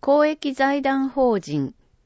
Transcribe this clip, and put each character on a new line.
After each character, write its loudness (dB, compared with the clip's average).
公 4
益 -2
財 0
団 0
法 0
人、 -4